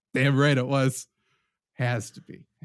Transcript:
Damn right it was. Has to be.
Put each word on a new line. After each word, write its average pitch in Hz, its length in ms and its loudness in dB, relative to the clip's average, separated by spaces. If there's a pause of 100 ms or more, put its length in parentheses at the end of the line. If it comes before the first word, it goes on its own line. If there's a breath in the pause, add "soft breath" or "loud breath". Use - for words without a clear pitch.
(160)
Damn 135 240 2
right 143 180 4
it 127 80 -2
was. 135 420 -2 (680)
Has 123 380 -4
to - 100 -20
be. - 240 -20 (200)